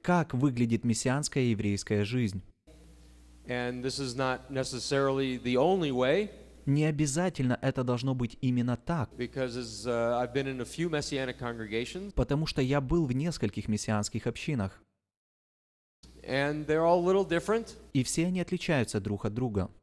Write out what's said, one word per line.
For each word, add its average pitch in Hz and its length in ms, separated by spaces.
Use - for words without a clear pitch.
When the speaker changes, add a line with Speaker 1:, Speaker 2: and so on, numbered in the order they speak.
Speaker 1:
Как 175 320
выглядит 120 500
мессианская 127 600
еврейская 104 580
жизнь? 101 380
Speaker 2:
And 123 340
this 127 180
is 127 180
not 131 340
necessarily 135 920
the 123 140
only 160 360
way, 139 380
Speaker 1:
Не 147 200
обязательно 147 760
это 135 240
должно 123 280
быть 120 280
именно 123 340
так, 156 420
Speaker 2:
because 123 380
as, 110 320
uh, 117 320
I've 123 140
been 139 140
in 131 120
a 120 60
few 165 240
Messianic 135 500
congregations, 117 760
Speaker 1:
потому 143 340
что - 140
я 139 200
был 151 240
в 123 80
нескольких 131 560
мессианских 107 580
общинах. 113 540
Speaker 2:
and 143 380
they're 156 200
all 175 140
a 170 60
little 190 180
different, 190 540
Speaker 1:
И 131 100
все 160 220
они 185 160
отличаются 147 580
друг 101 240
от 104 100
друга. 107 360